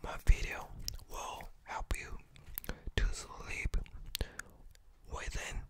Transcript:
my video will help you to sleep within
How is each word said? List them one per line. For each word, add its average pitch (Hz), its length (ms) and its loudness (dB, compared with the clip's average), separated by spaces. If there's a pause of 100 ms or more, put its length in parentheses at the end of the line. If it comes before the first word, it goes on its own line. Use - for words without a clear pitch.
my - 120 -4 (100)
video - 420 8 (420)
will - 340 -6 (200)
help - 360 0
you - 180 -6 (800)
to - 80 6 (100)
sleep - 640 -4 (1400)
within - 560 -4